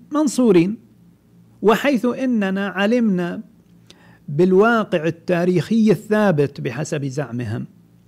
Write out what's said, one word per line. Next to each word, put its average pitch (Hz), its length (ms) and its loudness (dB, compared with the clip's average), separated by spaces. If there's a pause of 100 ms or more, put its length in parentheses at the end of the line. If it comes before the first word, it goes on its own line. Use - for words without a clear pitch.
(120)
منصورين. 226 680 2 (840)
وحيث 226 440 2
إننا 214 640 -2
علمنا 196 760 -2 (840)
بالواقع 185 760 2
التاريخي 180 880 0
الثابت 180 680 0
بحسب 143 440 -6
زعمهم 123 600 -6 (420)